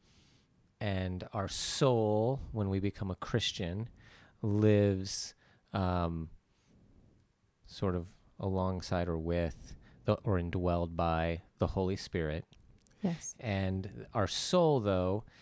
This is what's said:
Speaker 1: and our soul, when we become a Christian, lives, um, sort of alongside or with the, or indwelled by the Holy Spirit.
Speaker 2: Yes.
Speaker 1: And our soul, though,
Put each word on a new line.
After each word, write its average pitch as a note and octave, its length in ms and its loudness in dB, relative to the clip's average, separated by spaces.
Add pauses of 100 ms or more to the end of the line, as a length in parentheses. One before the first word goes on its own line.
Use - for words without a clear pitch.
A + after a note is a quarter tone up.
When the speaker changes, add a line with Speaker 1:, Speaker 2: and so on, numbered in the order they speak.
(800)
Speaker 1:
and F#2 540 -4
our G2 140 -2
soul, A#2 920 2 (120)
when G#2 180 0
we G2 100 2
become G2 300 -2
a F2+ 60 -4
Christian, G2+ 720 -4 (520)
lives, G#2 920 4 (400)
um, E2+ 560 0 (1400)
sort F#2+ 300 -2
of E2+ 100 -4 (320)
alongside F#2 680 -2
or E2 100 -2
with E2+ 560 -2 (300)
the, G#2+ 100 2 (100)
or G2 140 2
indwelled F2 580 0
by E2 460 0 (160)
the F#2 100 2
Holy F#2+ 280 0
Spirit. D#2+ 480 -4 (580)
Speaker 2:
Yes. E3+ 380 -4
Speaker 1:
And G2 760 -2
our G#2 120 2
soul, D#3+ 540 2
though, F#2+ 440 2 (180)